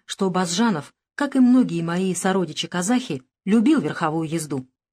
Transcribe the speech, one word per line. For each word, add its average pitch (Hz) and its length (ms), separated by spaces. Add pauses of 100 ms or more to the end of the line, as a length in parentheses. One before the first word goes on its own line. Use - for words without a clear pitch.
что - 260
Базжанов, 180 640 (220)
как 277 180
и 269 60
многие 240 420
мои 180 320
сородичи-казахи, 180 1120 (200)
любил 233 360
верховую 160 480
езду. 147 400 (240)